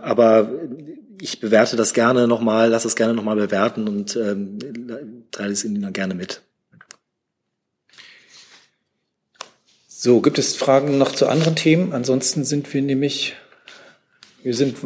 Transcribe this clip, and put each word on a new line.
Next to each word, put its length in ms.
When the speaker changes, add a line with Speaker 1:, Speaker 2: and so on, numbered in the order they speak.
Speaker 1:
aber 480
ich 180
bewerte 380
das 180
gerne 320
noch 140
mal, 280
lasse 200
es 80
gerne 180
noch 80
mal 140
bewerten 500
und, 300
ähm, 420
teile 220
es 120
Ihnen 160
dann 120
gerne 220
mit. 260
Speaker 2:
So, 340
gibt 200
es 160
Fragen 420
noch 140
zu 160
anderen 260
Themen? 380
Ansonsten 500
sind 320
wir 80
nämlich, 540
wir 120
sind 320